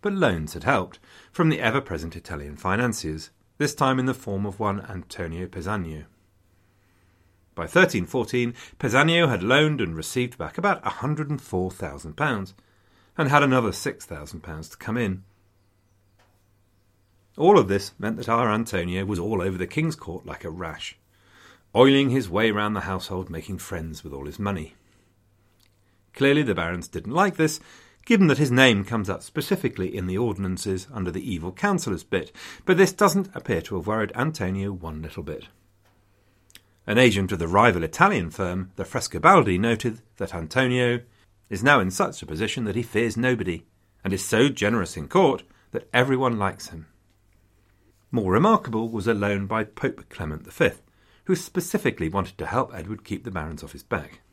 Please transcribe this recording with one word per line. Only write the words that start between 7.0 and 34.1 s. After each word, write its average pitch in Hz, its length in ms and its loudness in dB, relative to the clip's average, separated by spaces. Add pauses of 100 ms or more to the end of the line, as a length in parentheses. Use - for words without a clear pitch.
By 82 100 -6
thirteen 160 400 2
fourteen, 120 480 -2 (240)
Pesanio 147 500 4
had 101 140 0
loaned 139 380 2
and 85 160 -4
received 123 420 -4
back 78 180 -8
about 190 300 -2
a 110 40 -2
hundred 147 400 -6
and 147 100 -4
four 92 320 -4
thousand 73 440 -12
pounds, 110 380 -4 (640)
and 151 100 0
had 147 140 6
another 127 300 4
six - 320 -6
thousand 76 380 -14
pounds 78 260 -12
to - 80 -20
come 110 200 -6
in. 98 280 -2 (2000)
All 185 220 8
of 113 80 6
this 98 320 0
meant 110 200 -4
that 120 100 -8
our 117 240 2
Antonio 98 520 -2
was 98 140 -2
all 95 240 -2
over 92 160 -2
the 90 80 -2
King's 156 300 -2
Court - 280 -12
like - 200 -14
a 85 60 -8
rash, 82 460 -10 (760)
oiling 139 360 8
his 123 180 0
way 107 240 2
round 104 240 0
the 92 60 -4
household, 92 460 -6
making 82 300 -10
friends 80 460 -10
with 76 80 -12
all 69 140 -10
his 73 120 -12
money. 98 360 -4 (1400)
Clearly 139 300 4
the 113 120 0
barons 85 320 -4
didn't 95 260 -10
like 185 240 2
this, 156 220 2 (480)
given 196 220 6
that 135 100 4
his 139 140 2
name 123 320 6
comes 104 260 -4
up 87 100 -4
specifically 147 760 -4
in 90 100 -4
the 92 120 -2
ordinances 95 720 -4
under 95 180 -4
the 90 180 -8
evil 87 220 -6
councillors 147 540 -2
bit, - 260 -4 (340)
but 180 120 4
this 190 160 6
doesn't 190 420 2
appear 92 280 -2
to - 140 -8
have 85 120 -4
worried 107 260 -2